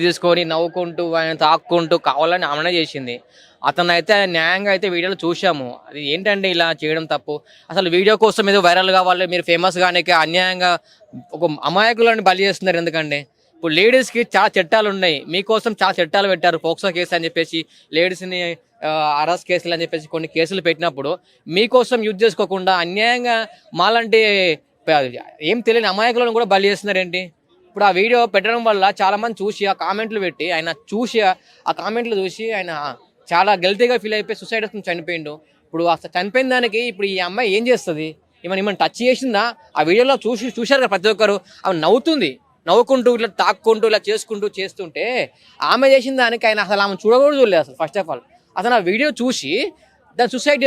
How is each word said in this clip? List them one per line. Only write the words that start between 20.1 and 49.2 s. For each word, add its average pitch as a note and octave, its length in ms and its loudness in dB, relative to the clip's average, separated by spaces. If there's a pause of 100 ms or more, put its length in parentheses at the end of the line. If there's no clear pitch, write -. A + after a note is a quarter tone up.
కొన్ని E3 220 -6
కేసులు E3+ 320 -2
పెట్టినప్పుడు D#3+ 440 -2 (440)
మీకోసం A#3+ 520 2
యూజ్ G3 160 -6
చేసుకోకుండా F#3+ 500 0 (120)
అన్యాయంగా A#3 520 0 (420)
మాలాంటి A3 400 2 (680)
ప-, D#3 120 6 (500)
ఏం A3+ 80 2 (100)
తెలియని A3+ 260 2
అమాయకులను A#3 440 0
కూడా A#3 160 0
బలి G3 180 2
చేస్తున్నారేంటి? F#3 500 -4 (460)
ఇప్పుడు G3+ 220 0
ఆ - 100 2
వీడియో A#3 200 4 (160)
పెట్టడం A3+ 340 0
వల్ల G3+ 140 2 (180)
చాలామంది G#3 400 0
చూసి G3+ 300 -6
ఆ F#3 120 0
కామెంట్లు G#3 420 -4
పెట్టి, D#3 200 -6 (100)
ఆయన D#3+ 140 -4 (240)
చూసి A#3 260 -2 (100)
ఆ, - 20 0 (380)
ఆ - 20 0 (100)
కామెంట్లు A3+ 400 -4
చూసి F#3+ 240 -8 (120)
ఆయన F3 140 -8 (600)
చాలా F#3+ 200 4 (120)
గిల్టీగా A3 380 2
ఫీల్ G#3+ 160 -4
అయిపోయి G#3 240 -6
సూసైడ్ A3 240 -6
చేసుకుని G3+ 240 -10
చనిపోయిండు. E3 440 -6 (320)
ఇప్పుడు E3 180 -6 (120)
అసలు E3 220 -14
చనిపోయిన G#3 380 0
దానికి A#3 260 0 (100)
ఇప్పుడు G3+ 220 -4
ఈ F#3 40 -4 (120)
అమ్మాయి G#3+ 280 -2
ఏం A#3 140 -2
చేస్తది? D#3+ 360 -2 (360)
ఏమన్నా, F#3+ 200 -4
ఏమన్నా G3+ 200 -2
టచ్ E3 240 -2
చేసిందా? A#3 360 0 (340)
ఆ D3+ 120 2
వీడియోలో B3 260 4 (100)
చూసి, A#3 340 -4
చూశారు C4 240 2
కదా G3 100 0
ప్రతి G3 200 0
ఒక్కరు, G3+ 220 2 (300)
ఆమె F#3 100 0 (100)
నవ్వుతుంది, A#3 460 2 (380)
నవ్వుకుంటూ A#3+ 480 4
ఇట్లా A3 120 -2 (120)
తాక్కుంటూ G#3+ 500 2
ఇలా G#3+ 160 2
చేసుకుంటూ G#3 400 -4 (100)
చేస్తుంటే F3+ 460 -8 (720)
ఆమె B3+ 200 2
చేసిన C4+ 200 2 (100)
దానికి A#3 260 0
ఆయన G#3+ 180 0
అసలు G3+ 180 0
ఆమె G3 180 -4
చూడకూడదు C4+ 380 4
చూడలేదు F#3 240 4
అసలు. C3 180 -20
First D#3 180 -6
of D#3+ 120 -6
all A#2+ 80 -10 (380)
అతను A#3+ 180 0
ఆ G#3 120 2
వీడియో B3 200 0 (120)